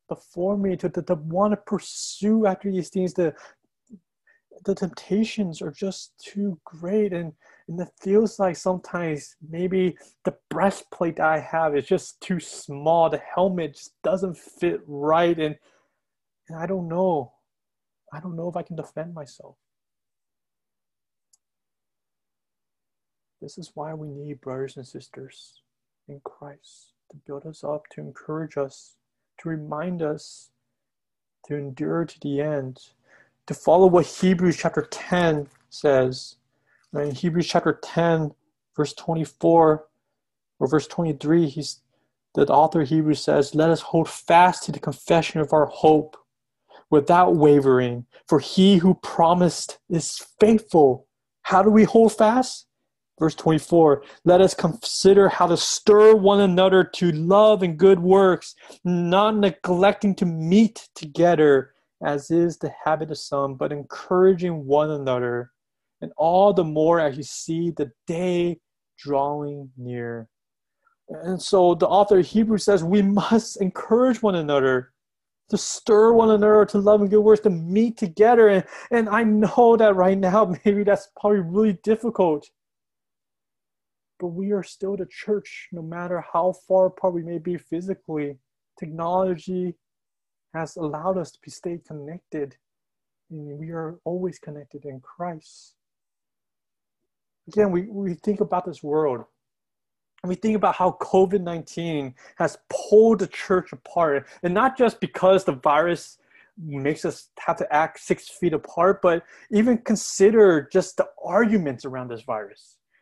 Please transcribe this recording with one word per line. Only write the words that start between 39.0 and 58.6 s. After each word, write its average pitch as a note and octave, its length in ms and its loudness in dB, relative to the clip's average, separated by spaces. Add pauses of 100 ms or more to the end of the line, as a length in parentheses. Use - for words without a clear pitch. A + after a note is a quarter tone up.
or C3+ 80 -2
verse D3+ 180 -2
twenty-three, D#3+ 640 -2
he's, C#3 320 -12 (540)
the D3 120 2
author D#3 360 2
of C3 60 -2
Hebrews D3+ 320 0
says, D3 320 0
"Let D#3 180 2
us D#3+ 100 0
hold E3 280 -2
fast F3 560 2
to - 80 0
the - 60 0
confession D#3 640 -2
of D3 120 -2
our D3+ 140 4
hope D#3 500 2 (720)
without F3 460 4
wavering, C3+ 720 2 (220)
for D#3 100 2
he F#3+ 400 4
who F3+ 160 4
promised - 840 0 (120)
is - 340 -6 (140)
faithful." E3+ 680 4 (360)
How F#3+ 180 2
do G3+ 80 4
we G#3+ 140 6
hold A3+ 300 4
fast? A#3 540 0 (520)
Verse D#3+ 160 -2
twenty-four, D#3+ 720 2 (200)
"Let F3+ 160 6
us F#3 140 4
consider F#3+ 720 2
how F3 200 0
to E3+ 80 2
stir G#3+ 580 6
one G3+ 260 4
another F#3 440 4 (100)
to F3 180 0
love F#3+ 520 4
and E3 120 -2
good F#3+ 220 6
works, F#3 560 2 (300)